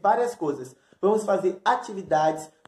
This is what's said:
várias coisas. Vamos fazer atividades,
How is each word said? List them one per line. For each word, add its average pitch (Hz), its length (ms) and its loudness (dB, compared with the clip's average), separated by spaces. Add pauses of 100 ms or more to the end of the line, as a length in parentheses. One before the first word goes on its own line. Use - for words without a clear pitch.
várias 165 320 2
coisas. 131 400 -6 (260)
Vamos 208 220 2
fazer - 420 0
atividades, 160 840 0 (180)